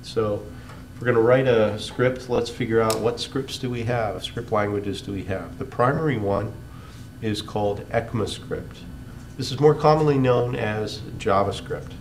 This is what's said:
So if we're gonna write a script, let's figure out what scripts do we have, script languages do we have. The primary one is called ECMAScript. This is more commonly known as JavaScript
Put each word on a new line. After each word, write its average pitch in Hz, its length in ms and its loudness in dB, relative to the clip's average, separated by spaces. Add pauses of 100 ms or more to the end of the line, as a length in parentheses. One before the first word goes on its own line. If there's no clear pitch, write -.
So 104 400 -2 (500)
if - 80 -12
we're 117 40 -4
gonna 120 160 6
write 131 260 6
a 107 320 4
script, - 500 0
let's 117 200 2
figure 113 320 2
out 110 180 2
what 117 220 0
scripts - 360 -6
do 127 120 -4
we 120 140 -4
have, 110 400 -2
script - 280 -6
languages 101 500 0
do 101 120 -6
we 95 100 -4
have. 87 340 -6
The - 80 -6
primary 139 520 2
one 104 340 0 (720)
is 107 200 -2
called 101 500 -4
ECMAScript. - 840 -4 (640)
This 135 140 -6
is 123 80 -6
more 147 140 8
commonly 151 440 4
known 127 380 4
as 107 440 -2 (180)
JavaScript 98 840 0